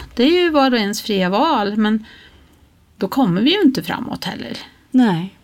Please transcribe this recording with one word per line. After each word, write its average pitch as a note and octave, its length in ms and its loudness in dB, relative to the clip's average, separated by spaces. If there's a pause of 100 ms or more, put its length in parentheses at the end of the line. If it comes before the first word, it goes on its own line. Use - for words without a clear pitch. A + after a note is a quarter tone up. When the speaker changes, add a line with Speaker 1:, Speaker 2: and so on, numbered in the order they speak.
(140)
Speaker 1:
Det A#3+ 80 0
är F4 200 4
ju F4 80 2
var C4+ 220 2
och A#3+ 60 2
ens G#3 240 -4
fria F#3+ 260 -2
val, G#3+ 480 0
men G#3+ 300 0 (920)
då F#3+ 120 -4
kommer F#3+ 340 0
vi D#4 120 2
ju G#4+ 80 0
inte C4 200 2
framåt - 420 -8
heller. - 340 -10 (320)
Speaker 2:
Nej. F#3+ 540 2